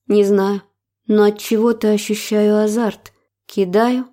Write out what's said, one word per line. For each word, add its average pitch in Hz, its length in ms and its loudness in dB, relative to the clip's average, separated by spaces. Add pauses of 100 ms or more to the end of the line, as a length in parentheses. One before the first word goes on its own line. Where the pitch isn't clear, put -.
Не 202 180 2
знаю, 196 380 0 (440)
но 214 180 4
от 208 140 0
чего-то 226 520 -2
ощущаю 208 720 0
азарт. 214 500 -4 (340)
Кидаю. 226 680 -2